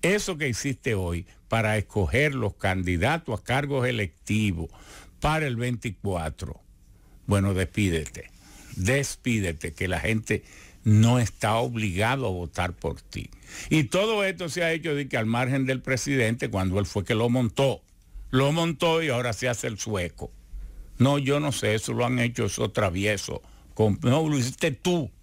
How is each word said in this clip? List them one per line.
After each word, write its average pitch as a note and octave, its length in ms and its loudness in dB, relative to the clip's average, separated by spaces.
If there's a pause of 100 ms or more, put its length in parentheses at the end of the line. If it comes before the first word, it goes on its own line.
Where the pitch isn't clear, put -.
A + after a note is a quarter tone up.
eso F#3+ 380 0
que D3 100 -4
hiciste A#2+ 460 -2
hoy F2 320 -4 (220)
para A2 280 2
escoger A#2 600 0
los A#2 180 -2
candidatos F#2+ 840 0
a - 20 -20
cargos C3+ 460 -2
electivos G#2 840 -2 (480)
para D3+ 300 0
el A#2+ 80 -4
veinticuatro, G2+ 1040 -4 (640)
bueno, G2+ 260 2
despídete, F2+ 760 -2 (460)
despídete, G2+ 960 -2
que F2+ 140 -4
la F2 100 0
gente A2 460 -2 (400)
no A2+ 340 8
está A2 380 0
obligado A2+ 720 0
a F#2+ 40 0
votar F2+ 420 -4
por D#2 300 -6
ti. - 260 -12 (400)
Y D3+ 160 4
todo G#3 400 0
esto F3+ 240 -4
se F3 140 -4
ha E3 100 2
hecho D#3+ 220 -4
de C#3+ 120 -4
que C3 120 -4
al A2 80 0
margen B2+ 400 0
del C3 160 -2
presidente, B2+ 680 0
cuando F#2+ 300 0
él G2+ 80 0
fue G2 180 -4
que A#2 100 0
lo A2+ 140 2
montó, B2+ 540 2 (480)
lo C#3 220 4
montó E3 500 2
y D#3+ 60 -2
ahora B2 260 0
se B2+ 140 -2
hace A#2+ 180 -4
el G#2+ 120 -6
sueco. F#2 540 -6 (640)
No, C#3 220 6
yo C#3+ 220 2
no D3 120 -2
sé, G#2+ 220 0
eso A2 180 -4
lo A#2+ 140 0
han B2 120 0
hecho A#2+ 280 0
esos A2 260 -2
traviesos. G2 680 -2 (340)
Con-, G#2+ 280 2
no, C#3+ 240 4
lo D3 120 2
hiciste C3 320 -2
tú D#3+ 400 -2 (120)